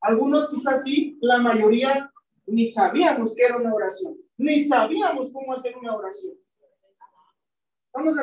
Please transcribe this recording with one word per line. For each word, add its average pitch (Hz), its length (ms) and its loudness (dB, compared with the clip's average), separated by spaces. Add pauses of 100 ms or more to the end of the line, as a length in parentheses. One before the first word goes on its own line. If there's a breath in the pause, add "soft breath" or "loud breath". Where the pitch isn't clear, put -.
Algunos 269 480 2
quizás 262 340 -2
sí, - 380 -2
la 247 160 4
mayoría 240 720 2 (360)
ni 226 180 0
sabíamos 233 720 0
que - 80 2
era 240 140 4
una 226 180 -2
oración, 196 420 -6 (200)
ni 294 260 2
sabíamos 285 680 0
cómo 269 220 -10
hacer 247 240 -8
una 233 180 -8
oración. 196 400 -12 (1500)
¿Estamos 311 300 -2
de 285 60 -2